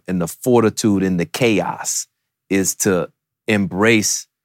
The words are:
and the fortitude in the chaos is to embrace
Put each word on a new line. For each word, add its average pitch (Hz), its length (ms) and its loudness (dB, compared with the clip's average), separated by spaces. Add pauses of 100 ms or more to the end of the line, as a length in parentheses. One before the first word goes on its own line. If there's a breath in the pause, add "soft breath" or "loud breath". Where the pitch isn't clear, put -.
and 92 120 -2
the 85 80 -2
fortitude 110 720 2
in 92 140 0
the 85 100 -2
chaos - 800 -2 (420)
is 95 280 0
to 90 340 0 (360)
embrace 104 800 0 (180)